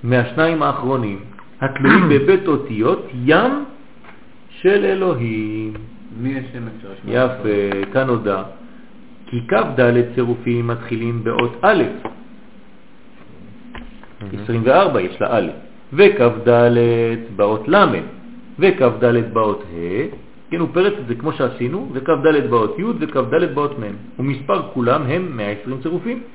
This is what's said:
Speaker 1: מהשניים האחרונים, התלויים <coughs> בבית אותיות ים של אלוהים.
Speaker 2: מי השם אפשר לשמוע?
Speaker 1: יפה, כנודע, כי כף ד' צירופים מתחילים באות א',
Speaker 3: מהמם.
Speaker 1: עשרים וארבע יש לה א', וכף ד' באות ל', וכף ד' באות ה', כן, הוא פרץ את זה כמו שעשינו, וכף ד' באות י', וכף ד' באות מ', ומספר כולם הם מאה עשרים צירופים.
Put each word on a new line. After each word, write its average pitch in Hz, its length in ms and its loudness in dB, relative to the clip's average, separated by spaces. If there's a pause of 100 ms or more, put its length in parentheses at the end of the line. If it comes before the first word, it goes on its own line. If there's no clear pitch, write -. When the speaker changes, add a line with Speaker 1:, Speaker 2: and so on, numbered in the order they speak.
Speaker 1:
מהשניים 151 580 2
האחרונים, 123 560 -2 (420)
התלויים 139 480 4
<coughs> - 20 4
בבית 175 380 4
אותיות 131 600 0 (160)
ים 247 400 4 (880)
של 202 340 2
אלוהים. 113 880 -2 (480)
Speaker 2:
מי 135 180 -4
השם 120 240 -10 (140)
אפשר 98 160 -16
לשמוע? 101 220 -8
Speaker 1:
יפה, 101 800 0
כנודע, 107 500 0 (840)
כי 120 220 -6
כף 208 180 2 (140)
ד' 120 340 4
צירופים 120 520 -2
מתחילים 117 580 -4
באות 117 380 -2
א', 196 200 4 (2500)
Speaker 3:
מהמם. 101 200 -10
Speaker 1:
עשרים 113 220 -2
וארבע 135 360 4
יש 90 200 -6
לה 101 100 0
א', 101 180 0 (440)
וכף 175 400 6 (160)
ד' 120 220 8 (680)
באות 107 320 0
ל', 190 160 6 (720)
וכף 147 340 4 (120)
ד' 117 280 2
באות 107 300 0
ה', 85 540 -6 (340)
כן, 170 100 -4
הוא 156 120 0
פרץ 190 280 2
את 120 60 -10
זה 117 80 -4
כמו 147 180 -4
שעשינו, 147 600 -4
וכף 135 240 0 (100)
ד' 143 240 4
באות 110 280 2
י', 185 60 -4 (160)
וכף 139 240 -2 (100)
ד' 165 200 2
באות 143 240 -4
מ', 101 400 -12
ומספר 143 440 -2 (120)
כולם 131 280 2
הם 156 340 -4
מאה 104 140 -4
עשרים 127 320 -8
צירופים. 180 400 -6 (120)